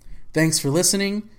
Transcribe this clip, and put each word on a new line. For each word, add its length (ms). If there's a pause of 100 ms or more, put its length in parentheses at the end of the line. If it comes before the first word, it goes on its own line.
(340)
thanks 240
for 140
listening. 680